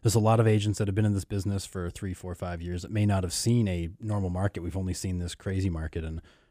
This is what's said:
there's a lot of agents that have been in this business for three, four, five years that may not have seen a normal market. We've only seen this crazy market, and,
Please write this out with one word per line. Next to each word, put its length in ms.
there's 140
a 40
lot 200
of 60
agents 320
that 100
have 60
been 100
in 100
this 100
business 400
for 260
three, 220
four, 220
five 260
years 220
that 80
may 160
not 160
have 100
seen 360
a 200
normal 300
market. 320
We've 140
only 180
seen 240
this 160
crazy 360
market, 340
and, 160